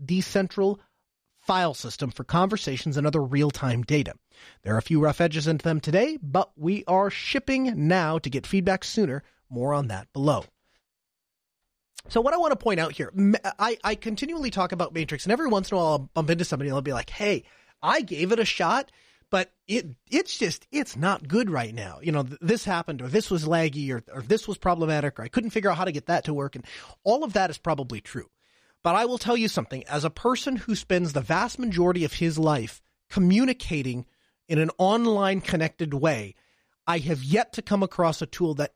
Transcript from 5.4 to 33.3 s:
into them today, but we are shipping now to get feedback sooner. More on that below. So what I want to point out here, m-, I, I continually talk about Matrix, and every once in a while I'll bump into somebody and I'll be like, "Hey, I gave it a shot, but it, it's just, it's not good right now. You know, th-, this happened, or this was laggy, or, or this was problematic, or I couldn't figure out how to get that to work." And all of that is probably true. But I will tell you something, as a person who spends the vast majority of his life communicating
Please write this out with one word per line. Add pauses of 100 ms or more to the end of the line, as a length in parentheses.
into
them
today,
but
we
are
shipping
now
to
get
feedback
sooner. (260)
More
on
that
below. (1700)
So
what
I
want
to
point
out
here,
m-, (240)
I,
I
continually
talk
about
Matrix,
and
every
once
in
a
while
I'll
bump
into
somebody
and
I'll
be
like,
"Hey, (380)
I
gave
it
a
shot, (380)
but (160)
it, (220)
it's
just,
it's
not
good
right
now.
You
know,
th-,
this
happened,
or
this
was
laggy,
or, (100)
or
this
was
problematic,
or
I
couldn't
figure
out
how
to
get
that
to
work."
And (380)
all
of
that
is
probably
true. (540)
But
I
will
tell
you
something,
as
a
person
who
spends
the
vast
majority
of
his
life (280)
communicating (420)